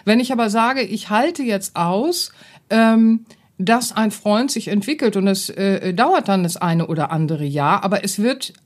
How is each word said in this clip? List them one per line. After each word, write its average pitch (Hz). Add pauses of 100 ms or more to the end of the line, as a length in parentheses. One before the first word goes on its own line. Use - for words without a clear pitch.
Wenn 220
ich 262
aber 226
sage, 233
ich -
halte 285
jetzt 202
aus, 208 (400)
ähm, 226 (380)
dass 233
ein 214
Freund 214
sich -
entwickelt 208
und 196
es, 196
äh, 190
dauert 262
dann 190
das 170
eine 165
oder 156
andere 156
Jahr, 147
aber 190
es 202
wird 254 (140)